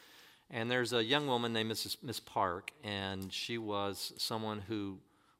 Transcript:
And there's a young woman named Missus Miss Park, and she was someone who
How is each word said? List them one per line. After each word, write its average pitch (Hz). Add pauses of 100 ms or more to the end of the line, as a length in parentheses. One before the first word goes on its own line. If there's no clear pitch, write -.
(500)
And 117
there's 123
a 117
young 143
woman 117
named 110
Missus 107
Miss 117
Park, 95 (100)
and 98
she -
was 101
someone 107
who 101 (400)